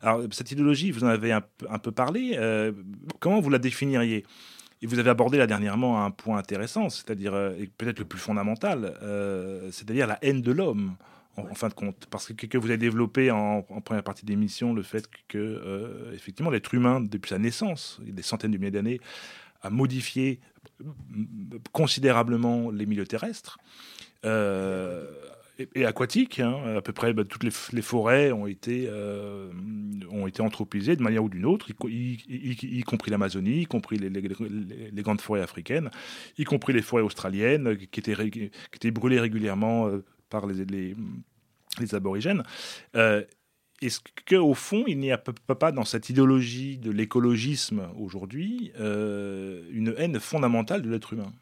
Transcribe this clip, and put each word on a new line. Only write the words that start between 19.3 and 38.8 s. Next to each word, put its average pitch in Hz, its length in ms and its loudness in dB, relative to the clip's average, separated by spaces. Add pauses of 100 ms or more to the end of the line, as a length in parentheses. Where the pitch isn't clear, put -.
a 98 80 -6
modifié 131 680 0 (1300)
considérablement 120 1000 4
les 104 140 -2
milieux 101 220 0
terrestres, - 500 -6 (680)
euh, 95 800 0 (540)
et, 131 140 -6
et 131 120 4
aquatiques, 127 540 2
hein. 123 380 0
À 98 40 -2
peu 104 120 -6
près, 117 200 2
bah, 107 100 2
toutes 101 200 -6
les 120 60 2
f-, - 240 -8
les 117 80 0
forêts 123 500 4
ont 107 140 -2
été, 120 420 -4
euh, 101 640 -8 (600)
ont 98 160 -2
été 95 140 -4
anthropisées 107 540 0
de 143 60 -2
manière 110 220 2
ou 107 60 0
d'une 92 160 -4
autre, 185 260 2
y - 20 -8
co-, 123 160 -6
y, 120 400 -4
y, 131 220 -6
y, 123 280 -4
y 120 40 -2
compris - 260 -2
l'Amazonie, 101 520 2
y 170 40 0
compris 110 320 -2
les, 95 120 -2
les, 95 120 -4
les, 104 680 -8
les 104 100 -8
grandes 104 200 0
forêts 104 200 -2
africaines, 123 480 -4 (480)
y 151 60 0
compris 139 300 2
les 113 100 6
forêts 120 180 2
australiennes, 110 640 2
euh, 110 80 2
qui 95 240 -8
étaient 107 140 -2
ré-, 107 160 -2
qui 107 220 -8 (240)
étaient 117 160 0